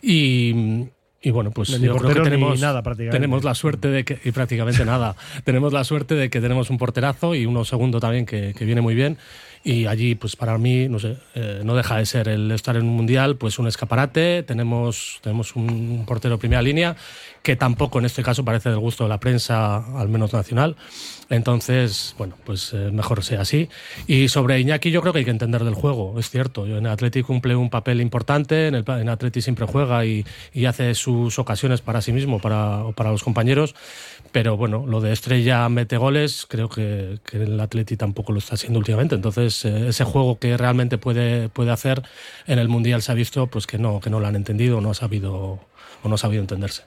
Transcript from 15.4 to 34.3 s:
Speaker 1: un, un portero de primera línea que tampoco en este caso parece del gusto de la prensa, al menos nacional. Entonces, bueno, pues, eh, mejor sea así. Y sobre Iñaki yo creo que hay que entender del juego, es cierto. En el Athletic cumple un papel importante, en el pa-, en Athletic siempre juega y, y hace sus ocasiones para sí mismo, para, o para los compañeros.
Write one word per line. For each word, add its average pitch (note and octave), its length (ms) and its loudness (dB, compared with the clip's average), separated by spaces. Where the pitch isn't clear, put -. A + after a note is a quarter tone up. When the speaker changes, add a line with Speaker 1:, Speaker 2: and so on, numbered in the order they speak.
Speaker 1:
un, A#2 120 0
un A#2 360 -4
portero A#2 300 -2
de A2 40 -4
primera B2 220 2
línea D#3+ 340 2
que C3 120 2
tampoco B2+ 440 2
en A#2 60 2
este B2 180 -2
caso B2+ 220 0
parece A2+ 240 0
del A2 100 2
gusto A#2 240 -2
de A2 60 0
la G#2+ 100 -2
prensa, A2+ 580 0
al G2+ 100 0
menos A2 220 2
nacional. B2 460 0
Entonces, A#2+ 880 0
bueno, F#2+ 180 -8
pues, F#2+ 280 -6
eh, G2+ 200 -2
mejor G#2 300 0
sea G2+ 180 -2
así. D3+ 260 0
Y C3+ 240 4
sobre C3 300 4
Iñaki D3+ 320 2
yo E3+ 100 2
creo F3+ 100 0
que D#3+ 80 2
hay B2 60 0
que B2 60 0
entender A#2 340 0
del A2+ 80 0
juego, A2+ 460 -2
es A2+ 100 -4
cierto. B2+ 360 -4
En G#2+ 200 -2
el - 20 0
Athletic A#2+ 380 0
cumple B2 300 0
un B2 140 2
papel A#2+ 300 0
importante, C#3+ 680 2
en C#3+ 80 0
el A2+ 100 0
pa-, B2+ 160 -2
en A2+ 80 0
Athletic A#2 340 -2
siempre A#2 220 0
juega B2 400 2
y, G#2+ 200 0
y B2 120 0
hace A#2+ 300 0
sus A#2+ 440 0
ocasiones A#2+ 420 0
para A2+ 200 -2
sí A2+ 120 -2
mismo, C3 260 0
para, G#2+ 460 0
o A2 80 -6
para G#2+ 180 0
los G#2+ 120 -2
compañeros. B2 520 2